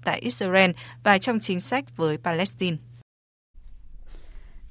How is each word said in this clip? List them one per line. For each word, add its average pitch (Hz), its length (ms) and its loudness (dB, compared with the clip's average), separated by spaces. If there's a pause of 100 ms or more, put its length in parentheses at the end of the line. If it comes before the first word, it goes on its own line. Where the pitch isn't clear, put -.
tại 165 160 0
Israel 190 520 4 (320)
và 202 140 6
trong 220 220 0
chính 185 200 -2
sách - 380 -2
với 156 200 0
Palestine. 170 600 -2 (1900)